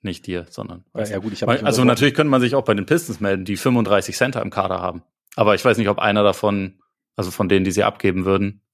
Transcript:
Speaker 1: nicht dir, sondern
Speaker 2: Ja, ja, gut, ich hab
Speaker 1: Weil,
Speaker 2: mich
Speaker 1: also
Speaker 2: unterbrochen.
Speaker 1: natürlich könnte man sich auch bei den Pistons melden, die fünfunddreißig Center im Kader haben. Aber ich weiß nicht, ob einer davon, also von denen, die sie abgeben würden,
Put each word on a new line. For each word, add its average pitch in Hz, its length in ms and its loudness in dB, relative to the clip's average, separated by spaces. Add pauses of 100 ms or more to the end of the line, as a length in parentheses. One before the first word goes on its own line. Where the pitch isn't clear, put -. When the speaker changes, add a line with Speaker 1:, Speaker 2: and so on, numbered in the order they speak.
Speaker 1:
nicht 92 240 -10
dir, 87 240 -8
sondern - 340 -14 (120)
Speaker 2:
Ja, 110 80 -4
ja, 104 140 -6
gut, 101 140 -8
ich - 100 -10
hab 120 60 -4
Speaker 1:
Weil, 120 100 2
Speaker 2:
mich - 80 -6
Speaker 1:
also 127 160 2
Speaker 2:
unterbrochen. 123 40 6
Speaker 1:
natürlich 135 280 4
könnte 151 160 2
man 131 100 4
sich 127 160 2
auch 131 80 0
bei 110 100 2
den 98 100 -2
Pistons 156 360 -2
melden, 98 240 -2
die 98 120 -6
fünfunddreißig 104 600 0
Center 127 260 -2
im 98 80 -8
Kader 92 300 -4
haben. 87 220 -8 (340)
Aber 104 180 4
ich - 100 0
weiß 113 140 4
nicht, 104 100 0
ob 104 120 0
einer 104 240 2
davon, 98 560 -2 (340)
also 92 160 -4
von 98 180 -2
denen, 95 160 4
die 92 60 -2
sie 98 140 0
abgeben 95 400 -2
würden, 98 360 -2 (140)